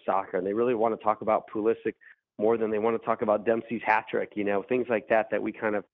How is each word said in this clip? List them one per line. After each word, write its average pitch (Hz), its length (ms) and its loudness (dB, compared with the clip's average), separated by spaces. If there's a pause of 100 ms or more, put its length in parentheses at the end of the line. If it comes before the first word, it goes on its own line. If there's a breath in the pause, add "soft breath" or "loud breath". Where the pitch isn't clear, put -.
soccer, 95 320 -2
and 90 80 -2
they 101 80 -2
really 120 220 0
wanna 110 220 0
talk - 240 0
about 107 280 0
Pulisic 110 460 -2 (420 loud breath)
more 113 220 2
than 110 100 0
they 107 80 -2
wanna 113 220 0
talk 117 240 -2
about 107 200 2
Dempsey's 113 400 -2
hat 110 240 2
trick," 101 280 -4
you 104 80 -2
know, 101 180 0
things 123 260 -2
like 113 220 -2
that, 110 220 2
that 104 100 -2
we 107 100 -4
kind 107 240 -2
of 101 80 -4 (100)